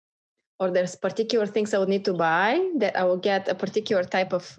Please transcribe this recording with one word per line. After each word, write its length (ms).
or 100
there's 260
particular 520
things 260
I 60
would 100
need 160
to 80
buy, 500
that 180
I 100
will 120
get 300
a 80
particular 480
type 300
of, 260